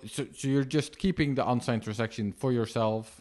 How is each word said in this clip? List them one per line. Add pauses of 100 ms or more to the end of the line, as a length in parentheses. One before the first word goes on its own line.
so,
so
you're
just
keeping
the
unsigned
transaction
for
yourself,